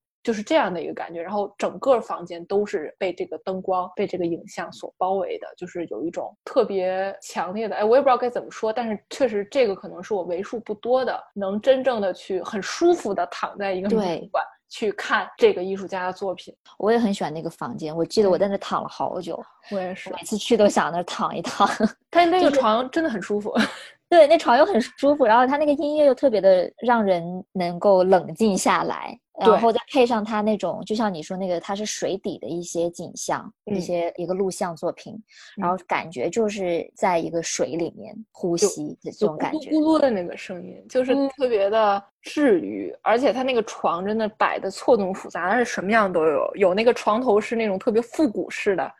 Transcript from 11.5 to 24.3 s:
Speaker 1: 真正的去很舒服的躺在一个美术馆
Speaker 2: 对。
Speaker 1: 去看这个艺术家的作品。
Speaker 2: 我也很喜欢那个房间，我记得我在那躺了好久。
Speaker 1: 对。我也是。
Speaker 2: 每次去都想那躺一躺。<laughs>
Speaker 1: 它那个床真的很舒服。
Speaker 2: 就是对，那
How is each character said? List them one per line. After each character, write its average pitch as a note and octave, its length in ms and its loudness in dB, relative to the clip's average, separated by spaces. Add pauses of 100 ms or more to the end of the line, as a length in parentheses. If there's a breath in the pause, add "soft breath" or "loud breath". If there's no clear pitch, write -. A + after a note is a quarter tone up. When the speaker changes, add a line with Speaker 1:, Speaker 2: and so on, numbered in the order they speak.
Speaker 1:
真 C4 240 4
正 B3 200 0
的 F#3 100 0
去 F3+ 300 -6
很 G3+ 180 -6
舒 E4+ 320 2
服 A#3+ 220 -2
的 F3 140 -2
躺 - 280 -8
在 G3 160 -4
一 F#3 80 -4
个 G3 160 -4
美 F3+ 240 0
术 F3 100 -14
馆 D#3 140 -2
Speaker 2:
对。 - 60 -16 (180)
Speaker 1:
去 G#3 240 -4
看 G#3 340 -2 (120)
这 G#3+ 160 6
个 F3+ 100 -6
艺 F#3+ 100 -4
术 F#3+ 120 -8
家 F3+ 200 -6
的 F#3 60 -4
作 F#3+ 220 -6
品。 - 200 -18 (240 soft breath)
Speaker 2:
我 G#3 140 2
也 A#3 60 4
很 G#3 160 2
喜 G3 100 -4
欢 D3+ 80 -4
那 D#3+ 100 -8
个 D#3 60 -6
房 D3 260 -10
间， D#3+ 220 -8
我 E3 80 0
记 G#3+ 180 2
得 G3+ 60 4
我 F3+ 80 4
在 F3 100 2
那 G3+ 120 -2
躺 F#3+ 240 -4
了 - 80 -8
好 - 320 -6
久。 F3 200 -10 (280)
Speaker 1:
对。 G3+ 80 -4
我 F#3 40 -4
也 F#3 120 -6
是。 - 160 -14
Speaker 2:
每 F#3 120 -10
次 - 140 -4
去 G#3+ 180 0
都 G#3 140 8
想 E3 240 0
那 E3+ 120 -2
躺 E3 300 -4
一 E3 60 -6
躺。 - 260 2 (220)
<laughs> - 220 -20
Speaker 1:
它 F4 160 6
那 F4+ 160 4
个 D4 80 6
床 B3+ 400 2
真 E4 120 0
的 D#4+ 60 0
很 G#3 140 -6
舒 G#3 180 -4
服。 G#3 140 -6
Speaker 2:
就 A3+ 60 2
是 G#3+ 80 2 (420 loud breath)
对， E4 160 10
那 D#4+ 100 8